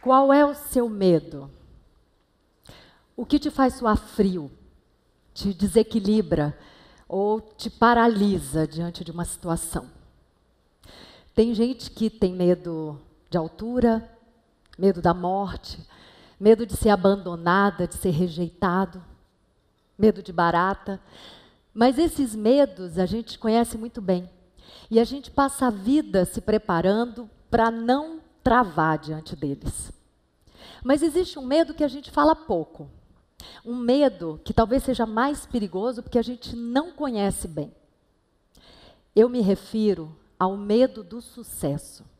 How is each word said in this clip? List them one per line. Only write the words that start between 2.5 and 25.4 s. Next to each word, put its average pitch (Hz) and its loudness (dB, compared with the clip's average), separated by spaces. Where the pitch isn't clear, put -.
O 240 -8
que 294 2
te 302 -4
faz 262 0
suar 220 0
frio, 180 -2
te - -6
desequilibra 190 0
ou 208 -2
te - -12
paralisa 202 2
diante 170 -8
de 170 -14
uma 170 -8
situação? - -8
Tem 233 2
gente 240 -4
que - -4
tem 185 -2
medo 170 -2
de - -6
altura, 226 0
medo 175 2
da 170 2
morte, 180 -6
medo 220 4
de 185 -8
ser 220 2
abandonada, 185 2
de - -10
ser 185 -2
rejeitado, 180 -2
medo 208 4
de 185 -14
barata. 180 0
Mas 233 4
esses 285 0
medos 214 0
a 180 2
gente 220 -6
conhece 233 0
muito 233 -12
bem. 180 -2
E 226 4
a 240 4
gente 262 -6
passa 269 0